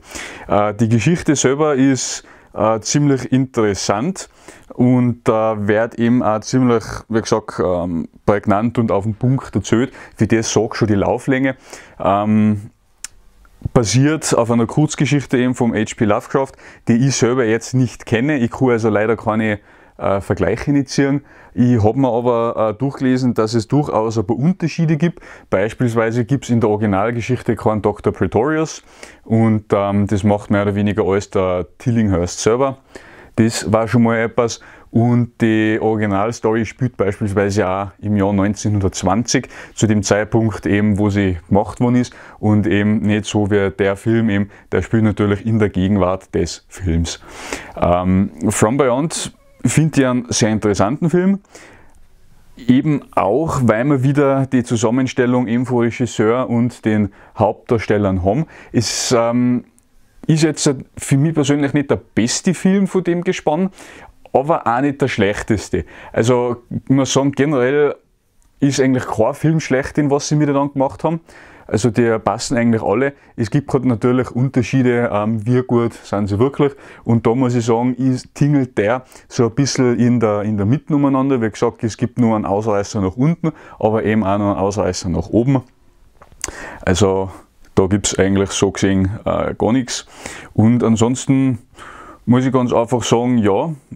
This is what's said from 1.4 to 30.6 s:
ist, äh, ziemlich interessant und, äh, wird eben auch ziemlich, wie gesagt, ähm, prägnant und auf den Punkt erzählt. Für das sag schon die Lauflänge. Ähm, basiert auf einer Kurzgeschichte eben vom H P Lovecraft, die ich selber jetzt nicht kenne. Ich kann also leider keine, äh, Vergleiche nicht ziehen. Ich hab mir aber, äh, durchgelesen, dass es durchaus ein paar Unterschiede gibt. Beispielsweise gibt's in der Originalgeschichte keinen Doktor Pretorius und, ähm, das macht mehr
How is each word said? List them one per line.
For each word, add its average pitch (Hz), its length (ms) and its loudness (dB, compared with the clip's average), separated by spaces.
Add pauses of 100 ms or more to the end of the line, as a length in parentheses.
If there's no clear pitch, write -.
ist, 131 500 0 (280)
äh, 110 280 0
ziemlich 139 520 0
interessant 120 960 -2 (460)
und, 123 520 2
äh, 123 60 2
wird 110 600 0
eben 117 280 2
auch 107 180 0
ziemlich, 123 440 0 (240)
wie 110 140 0
gesagt, - 420 -2
ähm, 87 440 -2 (180)
prägnant 104 520 0
und 113 140 0
auf 98 120 0
den 107 100 -4
Punkt 127 400 -2
erzählt. 113 380 0 (220)
Für 110 120 0
das 113 260 0
sag 110 240 0
schon 113 120 0
die 107 60 4
Lauflänge. 127 640 0 (420)
Ähm, 107 720 0 (1040)
basiert 135 640 2
auf 113 140 2
einer 117 160 2
Kurzgeschichte 143 720 0
eben 127 160 0
vom 117 180 0
H 107 240 -2
P - 80 0
Lovecraft, 123 480 0 (360)
die 117 200 4
ich 127 80 -2
selber 123 280 2
jetzt 113 300 -2
nicht 127 300 -2
kenne. 135 340 0
Ich 117 120 0
kann 131 200 0
also 113 200 2
leider 107 260 2
keine, 110 440 -2 (360)
äh, 95 240 0
Vergleiche 98 520 -2
nicht 139 160 0
ziehen. 139 360 0 (320)
Ich 123 280 4
hab 110 100 4
mir 135 140 2
aber, 117 600 0
äh, 104 40 -4
durchgelesen, 131 600 -2
dass 110 200 -2
es 113 140 -2
durchaus 113 500 0
ein 104 80 -2
paar 107 100 -2
Unterschiede 165 600 0
gibt. 165 240 -2 (300)
Beispielsweise 113 760 0
gibt's 123 260 -2
in 117 100 2
der 110 80 2
Originalgeschichte 110 840 -2
keinen 107 260 -2
Doktor 104 300 0
Pretorius 143 720 -2 (400)
und, 110 500 2
ähm, 101 360 0
das 101 160 -2
macht 104 260 0
mehr 101 120 2